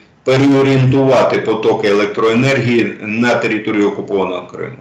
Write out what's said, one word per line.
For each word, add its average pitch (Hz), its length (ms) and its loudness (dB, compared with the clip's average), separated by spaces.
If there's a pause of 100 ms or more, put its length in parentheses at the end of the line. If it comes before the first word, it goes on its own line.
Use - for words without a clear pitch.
(240)
переорієнтувати 135 1160 2
потоки 110 480 0
електроенергії 113 1120 0
на 117 340 -2
територію 107 520 -2
окупованого 92 600 -4
Криму. - 340 -14